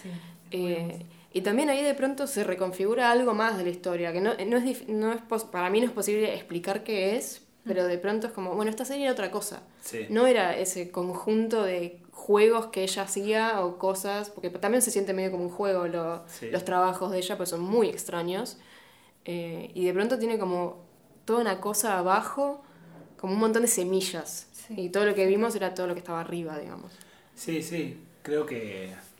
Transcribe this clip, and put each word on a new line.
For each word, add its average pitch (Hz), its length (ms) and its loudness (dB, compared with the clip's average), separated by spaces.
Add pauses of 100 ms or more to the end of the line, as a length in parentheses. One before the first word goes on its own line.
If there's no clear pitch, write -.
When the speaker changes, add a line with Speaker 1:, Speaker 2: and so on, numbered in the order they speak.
Speaker 1:
Sí, 185 80 -12 (420)
Speaker 2:
Eh, 175 260 -2 (140)
Speaker 1:
hermoso. - 140 -12 (280)
Speaker 2:
y 180 80 0
también 226 280 2
ahí 269 140 2
de 285 120 4
pronto 277 320 0
se 208 180 -2
reconfigura 196 680 2
algo 240 220 6
más 214 240 2
de 180 80 -2
la 175 60 0
historia, 175 420 -2
que 180 80 0
no, 214 100 4 (140)
no 233 120 2
es 247 60 2
dif-, 247 240 -4
no 220 240 0
es 233 100 -4
pos-, 220 220 -4
para 180 260 -2
mí 214 120 4
no 247 60 4
es 233 40 -2
posible 208 420 0
explicar 196 520 -4
qué 202 320 0
es, - 240 -8 (240)
pero 185 200 2
de 175 120 2
pronto 208 300 0
es 226 60 -10
como, 180 220 -6
bueno, 214 160 0
esta 233 140 -4
serie 277 180 -4
era 262 80 2
otra 202 180 -2
cosa. - 340 -6 (180)
Speaker 3:
Sí. - 280 -8
Speaker 2:
No 226 160 4
era 214 300 6
ese 180 340 -2
conjunto 214 760 0
de 175 360 -2 (140)
juegos 226 540 6
que 190 160 -4
ella 190 200 -2
hacía 214 560 0
o 180 180 0
cosas, 196 520 -2
porque 175 200 -8
también 202 320 2
se 233 80 2
siente 190 240 0
medio 190 180 -2
como 175 120 -2
un 175 60 -2
juego 185 400 0
lo-, 165 400 -4
Speaker 3:
Sí. - 200 -12
Speaker 2:
los 175 140 -2
trabajos 185 480 2
de 185 60 0
ella, 185 180 -2
pues 180 140 -4
son 170 100 -2
muy 202 300 4
extraños. 180 680 -4 (680)
Eh, 170 480 -8
y 185 100 -4
de 180 100 4
pronto 226 240 2
tiene 226 220 0
como 180 460 -2 (400)
toda 233 160 2
una 220 180 0
cosa 208 400 0
abajo, 220 640 0 (540)
como 190 160 -4
un 208 60 2
montón 220 240 4
de 240 40 4
semillas. 185 840 0
Speaker 1:
Sí. - 240 -16
Speaker 2:
Y 180 120 -4
todo 202 160 4
lo 208 80 4
que 190 120 4
vimos 214 280 4
era 185 200 -2
todo 180 140 -2
lo 175 60 -2
que 175 60 -6
estaba 170 220 -6
arriba, 165 360 -8
digamos. - 360 -12 (420)
Speaker 3:
Sí, 160 260 -4
sí. 151 380 -6 (240)
Creo 147 220 0
que 98 480 -8 (260)